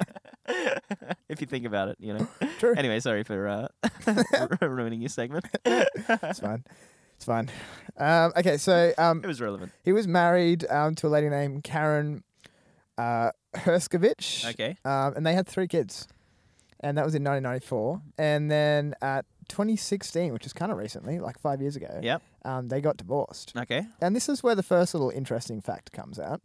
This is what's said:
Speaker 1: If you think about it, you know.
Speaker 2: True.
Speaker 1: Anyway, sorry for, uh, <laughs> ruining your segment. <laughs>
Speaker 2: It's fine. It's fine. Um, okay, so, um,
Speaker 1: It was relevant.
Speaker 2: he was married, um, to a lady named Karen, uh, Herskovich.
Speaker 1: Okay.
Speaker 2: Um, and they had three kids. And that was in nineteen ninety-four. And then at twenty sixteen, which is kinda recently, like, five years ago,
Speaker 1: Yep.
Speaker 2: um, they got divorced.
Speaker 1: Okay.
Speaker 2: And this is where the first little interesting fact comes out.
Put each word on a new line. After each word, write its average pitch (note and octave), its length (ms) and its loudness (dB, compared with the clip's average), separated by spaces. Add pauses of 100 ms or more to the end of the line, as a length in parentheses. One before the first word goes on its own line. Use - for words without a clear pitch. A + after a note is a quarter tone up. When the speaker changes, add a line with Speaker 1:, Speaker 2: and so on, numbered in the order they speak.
(1300)
Speaker 1:
If D#3 140 -8
you C#3 60 -4
think B2 180 -6
about G2+ 240 -2
it, - 100 -8
you G#2 140 -8
know. A2+ 140 -2 (320)
Speaker 2:
True. A#3+ 180 4
Speaker 1:
Anyway, A#2+ 220 0
sorry A2 240 0
for, G2+ 240 -4
uh, G#2 200 -4 (920)
<laughs> - 0 -
ruining A#2 400 -2
your C3+ 80 -6
segment. C3+ 360 -6 (100)
<laughs> - 100 -10
Speaker 2:
It's A3+ 720 0
fine. A2 240 -6 (520)
It's - 100 -20
fine. A#2 240 0 (480)
Um, E3 400 4
okay, F3 200 4
so, E3+ 400 6
um, E3 260 4
Speaker 1:
It - 40 -6
was C3 140 -6
relevant. G2 300 -6 (120)
Speaker 2:
he F3+ 100 4
was G#3+ 140 4
married, E3+ 600 4
um, D3+ 260 2
to D#3+ 120 -2
a - 20 2
lady D3+ 200 4
named C#3+ 340 -2
Karen, D3+ 600 0 (720)
uh, A#2 340 2 (240)
Herskovich. F3 960 2
Speaker 1:
Okay. A#2+ 340 -4
Speaker 2:
Um, C3+ 300 0
and D#3 100 -2
they E3 80 4
had F#3 140 2
three F#3+ 200 -2
kids. C#3+ 400 -2 (760)
And C#3+ 160 -2
that D3 80 2
was D#3 100 0
in C#3 80 0
nineteen C#3 200 0
ninety-four. B2+ 580 -2 (160)
And D3+ 340 2
then D3 500 4
at C3+ 240 -2 (220)
twenty G#3+ 300 0
sixteen, F3 560 -2
which A2+ 120 -8
is C3+ 80 -10
kinda F#3+ 220 -4
recently, C#3 440 -6
like, - 200 -8
five C#3 220 -2
years C#3+ 140 -4
ago, - 280 -10
Speaker 1:
Yep. B2+ 180 0 (220)
Speaker 2:
um, B2+ 240 -6
they C3+ 140 -2
got D3 160 0
divorced. - 600 -6
Speaker 1:
Okay. B2 280 -2 (160)
Speaker 2:
And F#3 140 2
this B3 140 0
is C#4 140 -2
where A#3 120 4
the F#3+ 80 0
first F3+ 300 4
little C#3+ 160 0
interesting A#2+ 520 -6
fact - 320 -10
comes - 260 -12
out. F#2+ 260 -8